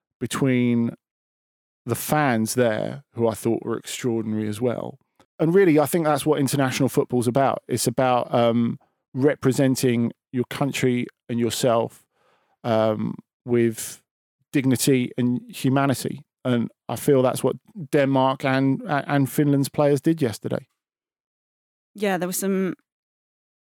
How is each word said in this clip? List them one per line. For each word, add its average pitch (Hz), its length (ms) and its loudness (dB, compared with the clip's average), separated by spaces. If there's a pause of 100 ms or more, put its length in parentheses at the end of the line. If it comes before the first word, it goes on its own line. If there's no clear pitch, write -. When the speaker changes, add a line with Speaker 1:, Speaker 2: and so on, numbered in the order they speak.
(200)
Speaker 1:
between 123 760 0 (920)
the 120 80 -2
fans 123 600 0
there, 120 500 -2 (100)
who 117 140 0
I 110 60 -2
thought - 300 -2
were 113 140 -6
extraordinary 110 680 -4
as 104 120 -8
well. 120 380 -4 (400)
And 160 160 2
really, 180 240 6
I 147 80 4
think 170 180 0
that's 151 220 0
what 147 140 2
international 135 480 0
football's 123 400 0
about. 127 400 0
It's 123 180 -2
about, 127 480 0
um, 120 440 2 (360)
representing 131 960 0 (200)
your 123 180 -2
country 127 560 -2 (220)
and 117 100 -4
yourself, 113 640 0 (600)
um, 110 500 0 (320)
with 117 560 -2 (500)
dignity 131 640 2
and 123 320 -2
humanity. 139 760 -2 (200)
And 120 260 0 (180)
I 120 80 -6
feel 135 260 4
that's 123 220 0
what 127 120 0 (340)
Denmark 135 540 2
and, 135 420 2
and 143 440 0
Finland's 143 380 2
players 143 320 2
did 165 200 0
yesterday. 123 460 -4 (1300)
Speaker 2:
Yeah, 196 240 -2
there 175 100 -2
were 185 40 -6
some 190 420 -2 (880)